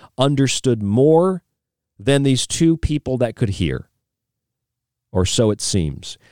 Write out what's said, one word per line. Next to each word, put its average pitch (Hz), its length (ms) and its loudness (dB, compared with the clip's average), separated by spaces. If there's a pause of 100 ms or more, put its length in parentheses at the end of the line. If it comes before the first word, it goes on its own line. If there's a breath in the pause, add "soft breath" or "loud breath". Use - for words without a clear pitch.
(180 soft breath)
understood 131 640 0
more 156 600 2 (560)
than 139 240 0
these 131 240 0
two 165 280 2
people 147 420 -4
that 117 180 -4
could 110 140 -2
hear, 78 380 -4 (1200)
or 92 120 2
so 107 280 2
it 101 80 -6
seems. - 580 -4 (140 soft breath)